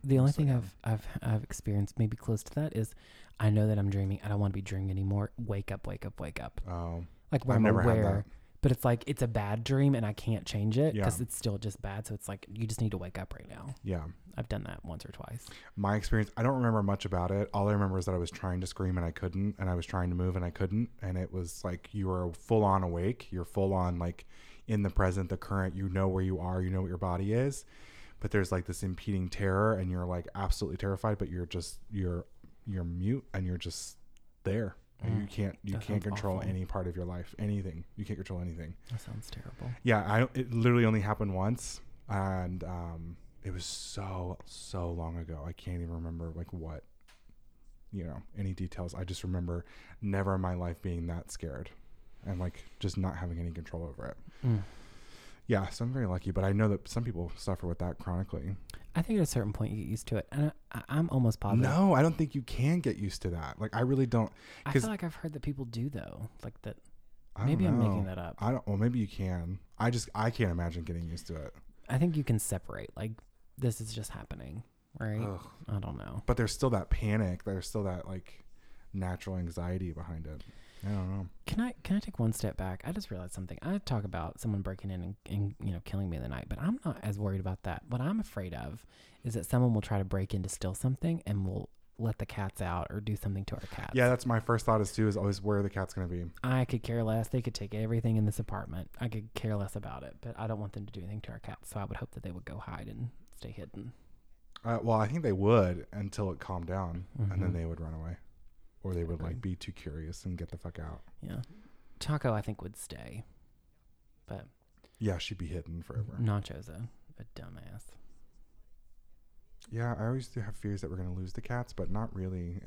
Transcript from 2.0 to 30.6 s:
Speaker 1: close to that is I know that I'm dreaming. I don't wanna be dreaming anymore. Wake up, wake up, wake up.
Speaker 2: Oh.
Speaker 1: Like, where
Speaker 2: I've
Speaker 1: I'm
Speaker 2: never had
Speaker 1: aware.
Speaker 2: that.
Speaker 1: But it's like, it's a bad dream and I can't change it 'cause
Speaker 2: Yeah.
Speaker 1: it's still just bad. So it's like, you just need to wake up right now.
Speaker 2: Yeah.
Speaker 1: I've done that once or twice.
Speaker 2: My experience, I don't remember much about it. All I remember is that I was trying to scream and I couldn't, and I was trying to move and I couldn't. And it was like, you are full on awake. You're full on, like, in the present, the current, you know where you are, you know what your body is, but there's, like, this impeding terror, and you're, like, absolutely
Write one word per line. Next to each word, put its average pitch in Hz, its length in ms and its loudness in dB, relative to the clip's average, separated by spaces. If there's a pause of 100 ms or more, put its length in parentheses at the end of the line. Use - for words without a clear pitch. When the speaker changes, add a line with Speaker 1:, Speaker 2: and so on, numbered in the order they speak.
Speaker 1:
close - 260 -2
to - 120 -14
that 151 200 0
is 110 180 0 (460)
I 107 100 6
know 107 180 8
that 107 120 4
I'm 101 100 2
dreaming. 98 340 2
I 104 40 -6
don't 104 140 2
wanna 98 120 4
be 98 80 -2
dreaming 95 300 -2
anymore. 98 460 2
Wake 101 340 -4
up, 98 160 -6
wake - 180 -6
up, - 140 -8
wake - 240 -8
up. - 240 -8
Speaker 2:
Oh. 85 380 -4 (260)
Speaker 1:
Like, 127 140 4
where 127 100 6
Speaker 2:
I've 110 40 10
Speaker 1:
I'm 110 40 10
Speaker 2:
never 110 180 8
had 117 160 8
Speaker 1:
aware. 107 60 6
Speaker 2:
that. 101 220 4 (360)
Speaker 1:
But 135 120 8
it's - 100 2
like, 120 240 4
it's - 140 -2
a 123 60 4
bad 110 360 0
dream 139 320 6
and 113 100 2
I 104 80 2
can't - 320 0
change 107 320 2
it 143 240 6
'cause 92 180 4
Speaker 2:
Yeah. 123 40 0
Speaker 1:
it's - 140 -4
still 101 200 0
just 104 240 -4
bad. 101 260 -6
So 107 60 -6
it's - 140 -8
like, 101 260 -8
you 110 140 -2
just 110 140 -4
need 110 100 4
to 101 60 -2
wake 90 200 -8
up 92 180 -6
right - 120 -12
now. 127 260 -12 (100)
Speaker 2:
Yeah. 85 240 -2 (300)
Speaker 1:
I've 120 120 -6
done 104 140 -2
that - 200 -10
once - 220 -8
or - 80 -12
twice. - 340 -10 (300)
Speaker 2:
My 101 180 4
experience, 107 400 4
I 113 80 2
don't 131 120 4
remember 113 280 6
much 98 220 2
about 90 260 2
it. 101 220 2
All 104 160 4
I 104 40 6
remember 98 240 4
is 90 80 0
that 92 100 2
I - 20 2
was 85 140 0
trying 90 300 -2
to 90 60 -2
scream 92 300 0
and 87 80 2
I 82 60 0
couldn't, 95 480 -2
and 95 100 0
I 90 60 2
was 85 100 -2
trying 90 240 0
to 87 60 2
move 90 200 2
and 90 80 0
I 87 60 0
couldn't. 101 400 0 (120)
And 90 160 -2
it 90 140 -2
was 90 320 -4
like, 90 300 -6
you 98 160 0
are 90 240 0
full 107 320 4
on 95 180 6
awake. 87 480 0
You're 90 140 -2
full 98 280 4
on, 90 240 4
like, 87 280 -2 (420)
in 107 140 2
the 98 80 2
present, 92 400 4
the 90 80 0
current, 95 380 0
you 98 120 -2
know 95 220 4
where 92 140 4
you 92 160 2
are, 92 220 0
you 92 80 2
know 92 120 2
what 92 80 -2
your 87 80 -2
body 92 340 0
is, 135 320 2 (560)
but 101 120 -2
there's, 98 200 4
like, 90 140 2
this - 180 -4
impeding 92 460 0
terror, 101 440 4
and 92 180 0
you're, 90 140 0
like, 87 300 -2
absolutely 98 420 0